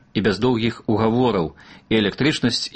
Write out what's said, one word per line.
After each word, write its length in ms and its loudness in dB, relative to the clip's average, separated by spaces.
і 80 -2
без 160 0
доўгіх 480 -2
угавораў 720 0
і 80 2
электрычнасць, 800 0